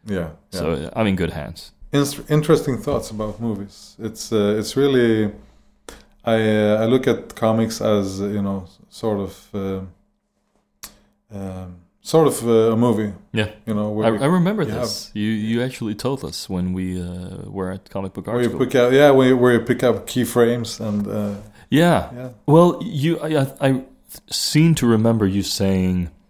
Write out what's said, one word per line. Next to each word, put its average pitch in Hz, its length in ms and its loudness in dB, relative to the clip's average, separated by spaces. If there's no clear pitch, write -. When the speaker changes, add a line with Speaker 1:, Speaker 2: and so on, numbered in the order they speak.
Speaker 1:
Yeah, 90 220 -4
Speaker 2:
So, 85 240 -4
Speaker 1:
yeah. 73 220 -6
Speaker 2:
I'm 110 120 0
in 95 80 0
good 87 160 -2
hands. - 400 -12
Speaker 1:
Inst-, 143 380 -2
interesting 151 480 2
thoughts 127 320 -4
about 107 300 -8
movies. 101 580 -8
It's, 110 340 -10
uh, 104 260 2
it's 107 180 -6
really, 120 560 2
I, 113 120 2
uh, 107 480 2
I - 20 0
look 127 220 2
at - 260 -4
comics 113 460 0
as, 101 400 -2
you 101 220 -4
know, 98 240 -6
sort 107 300 -4
of, 95 140 -8
uh, 95 260 -6
um, 92 440 -12
sort 160 260 4
of, 117 180 -2
uh, 113 260 4
a 110 40 2
movie. 110 360 2
Speaker 2:
Yeah. 107 180 -2
Speaker 1:
You 113 80 -4
know, 104 160 -2
where 107 160 0
Speaker 2:
I, 113 40 4
Speaker 1:
you, 107 120 0
Speaker 2:
I 135 40 0
remember 180 360 2
Speaker 1:
you 123 80 -4
Speaker 2:
this. 113 380 -6
Speaker 1:
have - 80 -12
Speaker 2:
You, 107 140 -2
you 110 320 -2
actually 120 320 -6
told 131 300 -6
us - 240 -10
when 92 240 -4
we, 92 280 -4
uh, 92 500 -10
were 95 200 -8
at 95 200 -12
Comic 98 220 -8
Book - 160 -12
Art 110 80 -6
Speaker 1:
Where 123 80 0
you 113 60 0
Speaker 2:
School. - 160 -6
Speaker 1:
pick 127 80 -8
out, 123 180 4
yeah, 143 180 8
where, 131 260 6
where 123 180 6
you 113 60 4
pick 123 220 -2
up 117 240 0
keyframes 120 720 0
and, 104 280 -4
uh, 104 260 -4
Speaker 2:
Yeah. 147 440 2
Speaker 1:
yeah. 123 140 -14
Speaker 2:
Well, 170 360 6
you, 156 380 -2
I, 156 80 -6
I, 135 40 0
I 131 160 0
seem 160 460 2
to 123 100 0
remember 113 400 2
you 98 160 0
saying 92 680 0